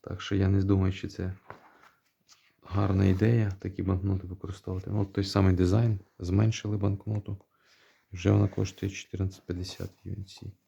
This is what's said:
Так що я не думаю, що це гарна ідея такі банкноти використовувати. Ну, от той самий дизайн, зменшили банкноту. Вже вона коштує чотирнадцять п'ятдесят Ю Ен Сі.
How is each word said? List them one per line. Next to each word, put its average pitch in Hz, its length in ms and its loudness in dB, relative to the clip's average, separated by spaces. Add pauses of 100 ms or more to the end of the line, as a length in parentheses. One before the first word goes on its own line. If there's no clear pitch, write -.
Так 95 200 -12
що - 140 -4
я 95 120 2
не 98 160 2
думаю, 95 300 2
що 95 140 -10
це 92 300 -8 (1200)
гарна 98 440 2
ідея 107 460 4
такі 95 320 -8
банкноти 95 440 -2
використовувати. 95 640 -10
Ну, 104 100 0
от 98 120 -4
той 98 100 -2
самий 95 320 4
дизайн, 98 440 4 (200)
зменшили 104 580 0
банкноту. 101 680 -4 (640)
Вже 95 200 0
вона 101 160 6
коштує 101 440 -4
чотирнадцять - 540 -8
п'ятдесят 90 600 -10
Ю 95 80 -8
Ен 98 140 -12
Сі. - 260 -16 (140)